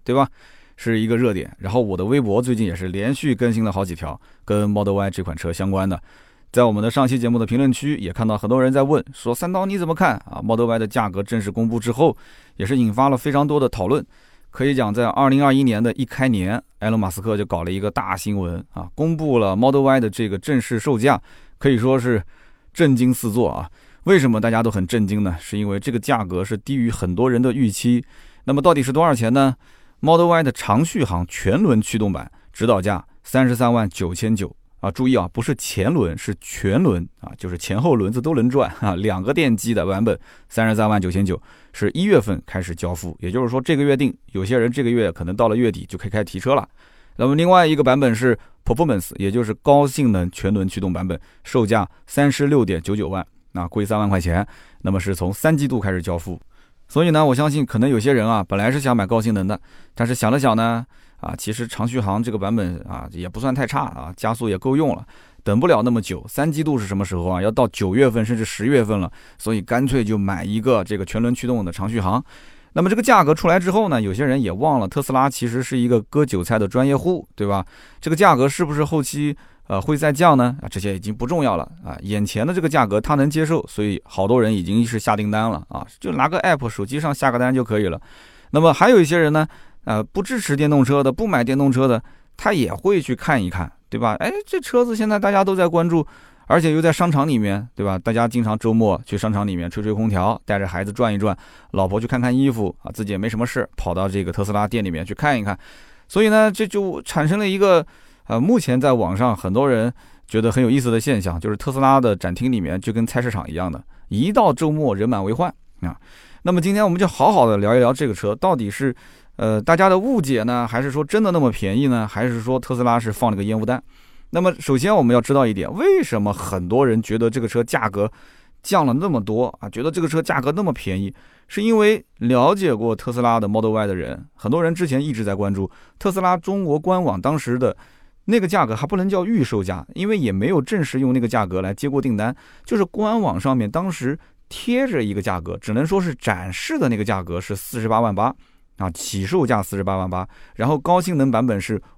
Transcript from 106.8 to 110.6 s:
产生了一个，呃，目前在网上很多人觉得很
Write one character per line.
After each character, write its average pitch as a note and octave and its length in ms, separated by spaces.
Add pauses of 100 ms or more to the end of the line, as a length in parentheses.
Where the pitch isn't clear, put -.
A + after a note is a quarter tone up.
产 D#3 240
生 F#3+ 120
了 G#3 100
一 F#3+ 80
个， F#3 280 (420)
呃， A2+ 120
目 G3 220
前 B2+ 180
在 C3+ 140
网 F#2+ 240
上 A#2+ 180
很 F#2 160
多 C3 180
人 A#2+ 220 (380)
觉 A2 140
得 A2+ 100
很 B2+ 100